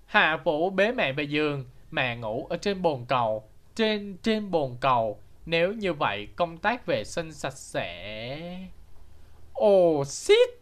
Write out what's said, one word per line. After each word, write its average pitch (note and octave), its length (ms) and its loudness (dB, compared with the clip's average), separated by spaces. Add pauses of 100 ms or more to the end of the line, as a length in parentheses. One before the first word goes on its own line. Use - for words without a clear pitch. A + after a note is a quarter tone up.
Hà E3 300 4
Vũ D#3+ 340 0
bế G3 220 2
mẹ F#3 200 0
về D3 120 -2
giường, D3 400 0 (260)
mẹ C3 260 -2
ngủ A#2 340 -6
ở E3+ 60 -4
trên F#3+ 260 -4
bồn C#3+ 260 0
cầu, A2+ 400 0 (240)
trên, G#3 480 -2
trên G#3+ 280 0
bồn C#3 300 0
cầu. A#2 380 2 (280)
Nếu E3 260 0
như G3+ 200 -2
vậy, G#2 440 -2
công E3 220 -2
tác A#3 280 -2
vệ A#2+ 180 -2
sinh D#3+ 280 -8
sạch C#3 240 -8
sẽ. B2 1120 -10 (840)
Ồ, F3+ 520 6
shit! A4+ 460 4 (120)